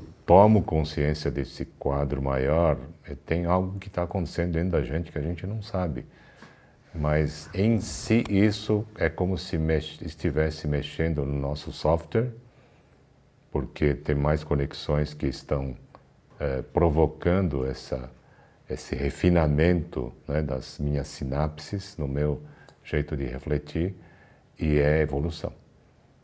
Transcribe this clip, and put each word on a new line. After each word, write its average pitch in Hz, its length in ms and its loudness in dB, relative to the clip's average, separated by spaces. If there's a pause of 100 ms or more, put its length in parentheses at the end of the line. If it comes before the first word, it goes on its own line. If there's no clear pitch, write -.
(260)
tomo 101 360 10
consciência 76 680 0
desse 69 340 -6
quadro 69 560 -2
maior, 69 560 2 (260)
é, 73 120 -10
tem 85 300 -2
algo 92 340 0
que - 100 -14
tá 87 140 -4
acontecendo 87 500 -2
dentro 87 180 0
da 80 120 2
gente 76 280 -4
que - 60 -8
a 76 40 -4
gente 80 260 -4
não 107 140 -6
sabe. 87 440 -4 (880)
Mas 76 600 0
em 104 280 2
si - 480 0
isso 104 560 2 (100)
é 82 140 0
como 90 280 -2
se - 200 -4
mex-, 80 440 0
estivesse 78 680 -2
mexendo 73 580 -2
no 69 80 -2
nosso 71 380 -4
software, 98 600 0 (1200)
porque 71 440 0
tem 73 200 -2
mais 73 280 2
conexões 73 680 -2
que - 120 -6
estão, 67 500 -4 (640)
é, 67 220 -2
provocando 80 1040 2
essa, 65 460 -6 (580)
esse - 260 -8
refinamento, 78 1160 2 (140)
né, 76 160 -2
das 67 340 -8
minhas 71 300 -2
sinapses, 76 920 -4
no 73 100 -4
meu 71 340 -2 (420)
jeito 78 340 -2
de 69 80 -4
refletir, 73 680 -4 (640)
e 76 180 2
é 76 240 4
evolução. 76 500 -2 (720)